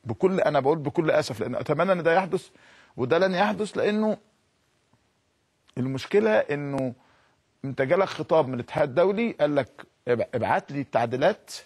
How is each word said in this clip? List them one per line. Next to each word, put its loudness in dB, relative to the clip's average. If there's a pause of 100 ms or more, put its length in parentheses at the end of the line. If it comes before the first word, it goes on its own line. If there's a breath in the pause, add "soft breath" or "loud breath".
بكل، 0
أنا 2
بقول 2
بكل 0
أسف، 0
لأن -4
أتمنى 0
إن 0
ده 2
يحدث، -2 (480 soft breath)
وده 0
لن 2
يحدث، -2
لأنه 0 (1600)
المشكلة 0
إنه -2 (720 soft breath)
أنت -4
جالك 2
خطاب 2
من -6
الاتحاد -2
الدولي 2
قال 0
لك: -4 (220)
"اب-، 0
ابعت 0
لي -6
التعديلات 0 (140)